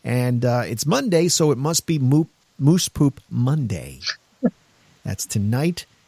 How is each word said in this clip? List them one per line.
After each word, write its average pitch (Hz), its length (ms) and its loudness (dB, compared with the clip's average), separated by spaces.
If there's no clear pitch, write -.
And, 123 400 0
uh, 120 200 0
it's 110 200 -6
Monday, 180 420 2
so 156 240 2
it 120 60 0
must 156 280 -2
be 160 140 0
Mo-, 139 300 2
Moose 156 300 4
Poop - 320 0
Monday. 123 680 -2
<laughs> - 600 -8
That's - 220 -6
tonight 123 600 -2